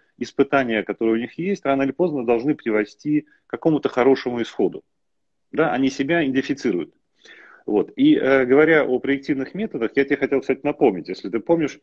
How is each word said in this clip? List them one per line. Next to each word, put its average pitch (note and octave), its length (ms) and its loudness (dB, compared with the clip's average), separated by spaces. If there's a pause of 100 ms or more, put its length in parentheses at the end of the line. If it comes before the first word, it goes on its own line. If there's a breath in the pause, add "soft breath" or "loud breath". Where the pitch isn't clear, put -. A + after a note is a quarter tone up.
(180)
испытания, B2 640 0
которые A2+ 320 -2
у A2+ 60 -2
них A#2+ 180 -10
есть, F#3+ 260 -4
рано C3+ 180 0
или C3+ 100 -2
поздно D3+ 340 -2
должны A#2+ 300 0
привести A#2 640 -2 (260 soft breath)
к - 40 -14
какому-то D3+ 380 0
хорошему B2 540 0
исходу. - 400 -4 (720)
Да, C#3+ 200 0
они C3 180 0
себя D3 340 -2
идентифицируют. B2+ 680 -2 (720 loud breath)
Вот. G#2 300 0
И, D3 200 4
э, C3 280 2
говоря D3+ 400 4
о B2+ 140 0
проективных C3+ 560 -4
методах, F3 400 -4
я C#3 100 2
тебе C#3 120 0
хотел, C3+ 240 -2
кстати, C3 240 -4
напомнить, A2 440 0
если F2+ 200 -10
ты A2+ 100 -4
помнишь, D#3+ 440 -2